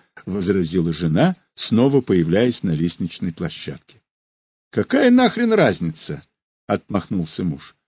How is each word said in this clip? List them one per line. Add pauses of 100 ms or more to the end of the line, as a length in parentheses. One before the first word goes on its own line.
(240)
возразила
жена, (180)
снова
появляясь
на
лестничной
площадке. (720)
«Какая
нахрен
разница?» (440)
отмахнулся
муж. (120)